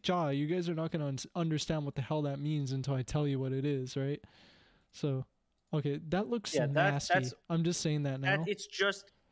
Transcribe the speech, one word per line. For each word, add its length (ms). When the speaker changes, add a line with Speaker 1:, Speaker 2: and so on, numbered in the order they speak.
Speaker 1:
cha, 260
you 180
guys 220
are 60
not 160
gonna 160
un-, 100
understand 480
what 120
the 60
hell 200
that 180
means 320
until 220
I 80
tell 260
you 120
what 120
it 140
is, 320
right? 240
So, 320
okay, 260
that 200
looks 260
Speaker 2:
Yeah, 120
that, 60
Speaker 1:
nasty. 400
Speaker 2:
that's, 200
Speaker 1:
I'm 160
just 160
saying 220
that 180
now. 160
Speaker 2:
that, 100
it's 200
just, 440